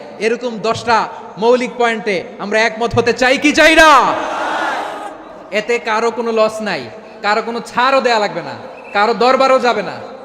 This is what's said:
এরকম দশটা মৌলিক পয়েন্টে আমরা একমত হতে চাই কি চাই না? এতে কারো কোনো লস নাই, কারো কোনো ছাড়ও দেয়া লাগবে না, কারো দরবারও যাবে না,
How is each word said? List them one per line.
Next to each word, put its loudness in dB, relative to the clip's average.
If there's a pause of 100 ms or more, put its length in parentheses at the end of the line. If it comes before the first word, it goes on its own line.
(180)
এরকম -4
দশটা 0 (300)
মৌলিক 2
পয়েন্টে -2 (140)
আমরা -2
একমত -2
হতে 2
চাই 2
কি 2
চাই 6
না? 8 (1400)
এতে -2
কারো -2
কোনো -4
লস 0
নাই, -6 (380)
কারো 0
কোনো -6
ছাড়ও 0
দেয়া 2
লাগবে -4
না, -10 (380)
কারো 2
দরবারও 4
যাবে 0
না, -8 (320)